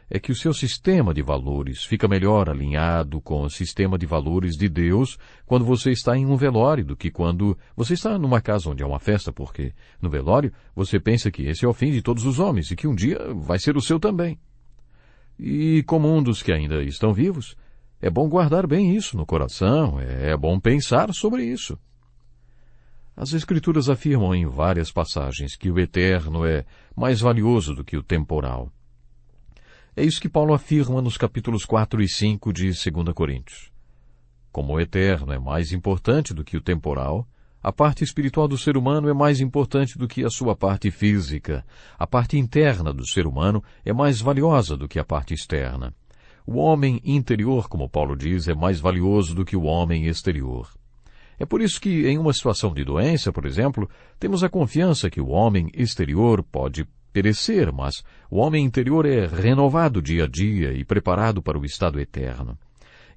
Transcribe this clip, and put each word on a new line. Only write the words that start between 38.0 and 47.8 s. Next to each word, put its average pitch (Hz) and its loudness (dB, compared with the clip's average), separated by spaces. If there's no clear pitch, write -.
espiritual 147 0
do 139 -2
ser 135 2
humano 147 2
é - 2
mais 143 4
importante 135 0
do 123 -4
que 131 -4
a - 0
sua 113 -2
parte 98 0
física. 78 0
A 85 -2
parte 123 0
interna 123 2
do 65 -6
ser 90 0
humano 87 0
é - -2
mais 127 2
valiosa 135 2
do 69 -8
que 82 -4
a 73 -2
parte 73 -4
externa. 65 -6
O 117 -4
homem 143 2
interior, 123 0
como 67 -6